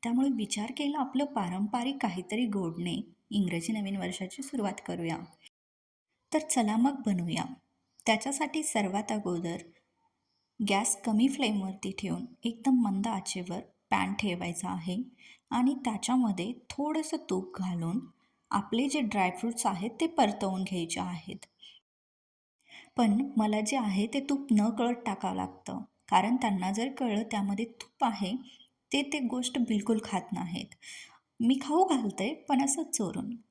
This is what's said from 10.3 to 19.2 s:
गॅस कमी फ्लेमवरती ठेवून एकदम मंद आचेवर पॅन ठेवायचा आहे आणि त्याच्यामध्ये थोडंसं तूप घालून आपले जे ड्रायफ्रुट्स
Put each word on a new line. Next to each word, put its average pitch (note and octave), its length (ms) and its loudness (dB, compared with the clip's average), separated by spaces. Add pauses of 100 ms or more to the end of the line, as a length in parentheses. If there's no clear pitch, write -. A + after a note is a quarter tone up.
गॅस G3 420 2
कमी A3+ 260 4
फ्लेमवरती G3+ 720 0
ठेवून F3 260 -4 (180)
एकदम B3 380 2
मंद G3+ 260 0
आचेवर F#3+ 520 -4 (320)
पॅन F#3+ 280 2
ठेवायचा F3+ 500 -2
आहे F#3 320 -4 (500)
आणि B3 240 4 (100)
त्याच्यामध्ये A3 640 0 (180)
थोडंसं D#4 480 -2 (120)
तूप F#3+ 300 -4
घालून F3 400 -2 (520)
आपले A3+ 380 0
जे D4+ 120 0
ड्रायफ्रुट्स G#3 640 4